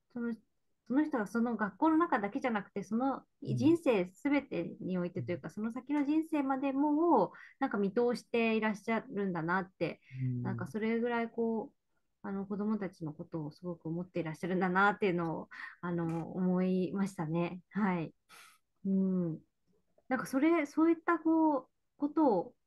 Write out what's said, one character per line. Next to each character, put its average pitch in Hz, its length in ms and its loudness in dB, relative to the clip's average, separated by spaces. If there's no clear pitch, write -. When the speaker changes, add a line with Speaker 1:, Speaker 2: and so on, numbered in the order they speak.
Speaker 1:
そ 240 80 -10
の、 233 140 -4
そ 233 60 -2
の 302 120 4
人 285 140 -2
が 202 80 -2
そ 233 120 -2
の 233 160 0
学 202 220 -2
校 311 140 4
の 311 60 4
中 339 200 2
だ 208 140 -2
け 269 80 -4
じ 254 80 -2
ゃ 233 40 2
な 202 120 -2
く - 80 -16
て、 202 100 -6
そ 214 140 -6
の 254 260 0
人 311 340 4
生 202 320 2
全 277 200 2
て 170 280 -6
に 180 160 -4
お 175 80 -2
い 170 60 -6
て 143 100 -6
と 120 100 -6
い 175 40 -2
う - 40 -10
か、 165 160 -10
Speaker 2:
う 208 60 -8
ん。 214 40 -4
う 233 40 -2
ん。 - 20 -8
Speaker 1:
そ 254 80 -8
の - 20 -12
先 277 120 -6
の 294 100 2
人 302 240 2
生 302 140 0
ま 269 160 0
で 277 160 -2
も、 294 580 4
な 269 80 0
ん - 20 -2
か - 80 -4
見 202 160 0
通 240 220 2
し - 120 -12
て 226 280 2
い 220 40 2
ら 214 120 0
っ 196 40 -2
し 226 160 -6
ゃ 214 160 -2
る 202 200 -2
ん 185 60 -2
だ 170 100 -2
な 175 160 2
っ 180 180 -6
て、 - 240 -2
Speaker 2:
う 127 200 -2
ん。 - 20 -4
Speaker 1:
な 120 120 -2
ん 117 40 -4
か 180 80 -4
そ 208 140 -6
れ 226 200 0
ぐ 240 100 0
ら 233 120 0
い 233 80 -4
こ 226 420 -2
う、 - 560 -20
あ 202 40 -6
の、 196 160 -4
子 202 100 -4
供 208 220 0
た 190 100 -4
ち 170 160 -12
の 151 80 -6
こ 175 100 -12
と 165 220 -6
を 151 60 -8
す - 120 -20
ご 175 120 -8
く - 100 -18
思 165 160 -4
っ 180 40 -6
て 175 140 -8
い 165 40 -4
ら 160 80 -4
っ 151 40 -8
し - 80 -10
ゃ 185 40 -4
る 180 80 -2
ん 175 40 0
だ 185 80 2
な 190 220 4
っ 202 80 -2
て - 80 -2
い 190 60 2
う - 20 0
の 170 280 -2
を、 - 80 -14
あ 175 100 -4
の、 165 400 -4
思 180 320 0
い 185 300 0
ま 196 120 0
し 196 80 -8
た 160 140 -4
ね。 170 420 -2
は 185 320 0
い。 151 100 -6
う 196 40 -2
ん。 185 480 0
な 254 100 -2
ん - 20 -2
か - 60 -6
そ 269 140 -2
れ、 320 260 4
そ 320 220 2
う - 20 4
い 330 60 4
っ - 100 -16
た 339 140 2
こ 320 380 4
う、 - 80 -6
こ 294 120 -2
と 302 240 4
を 170 200 0